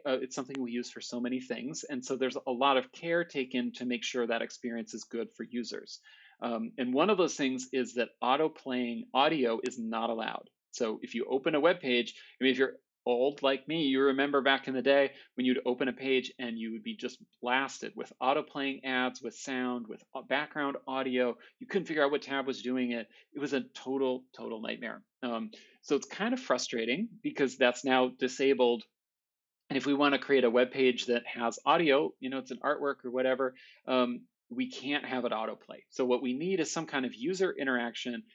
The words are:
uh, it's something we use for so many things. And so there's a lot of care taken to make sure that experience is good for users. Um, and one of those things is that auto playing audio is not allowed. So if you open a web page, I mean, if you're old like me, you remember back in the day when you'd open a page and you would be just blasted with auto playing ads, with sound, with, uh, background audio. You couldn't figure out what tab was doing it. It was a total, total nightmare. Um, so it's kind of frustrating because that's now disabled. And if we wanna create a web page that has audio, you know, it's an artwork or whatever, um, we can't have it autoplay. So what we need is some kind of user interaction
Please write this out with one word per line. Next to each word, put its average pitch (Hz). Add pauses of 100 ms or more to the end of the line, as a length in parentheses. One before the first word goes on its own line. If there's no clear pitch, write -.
uh, 131
it's 127
something 139
we 123
use 120
for 117
so -
many 123
things. 127
And 127
so 139
there's 127 (100)
a 135
lot 135
of 127
care 170
taken 127
to 123
make 120
sure 123
that 113
experience 117
is 110
good 117
for 120
users. 117 (420)
Um, 117
and 127
one 160
of 208
those 170
things 131
is 117
that 117 (100)
auto 139
playing 123
audio 131
is 113
not 113
allowed. 110 (220)
So 110
if -
you 117
open 135
a 147
web 175
page, 120 (240)
I 127
mean, 131
if 123
you're 135 (280)
old 127
like 135
me, 151
you 135
remember 139
back 135
in 131
the 131
day 139 (240)
when 127
you'd 127
open 127
a 123
page 131
and 117
you 113
would 113
be 110
just - (200)
blasted 123
with -
auto 139
playing 139
ads, 127
with 120
sound, 127
with, 107 (140)
uh, 131
background 143 (100)
audio. 127 (220)
You -
couldn't 180
figure 156
out 139
what 147
tab 135
was 120
doing 123
it. 117 (260)
It 143
was 139
a 131 (120)
total, 131 (100)
total 113
nightmare. 113 (180)
Um, 113 (300)
so 147
it's -
kind 226
of 254
frustrating 127 (120)
because 143
that's 123
now 131 (100)
disabled. 127 (840)
And 135
if 127
we 143
wanna 139
create 131
a 117
web 123
page 127
that 120
has 117
audio, 156
you 131
know, 135
it's 127
an 120
artwork 143
or 123
whatever, 127 (320)
um, 123 (280)
we 127
can't 143
have 127
it 117
autoplay. 110
So -
what 123
we 127
need 170
is 143
some 165
kind 139
of 110
user 175
interaction 120 (120)